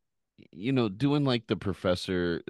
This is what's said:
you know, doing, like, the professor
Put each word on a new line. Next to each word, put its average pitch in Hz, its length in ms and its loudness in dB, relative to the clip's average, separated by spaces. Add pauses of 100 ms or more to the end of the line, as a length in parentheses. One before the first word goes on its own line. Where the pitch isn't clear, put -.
(520)
you 113 200 -4
know, 120 180 2
doing, 143 340 0
like, 123 220 0
the 107 100 0
professor 90 920 0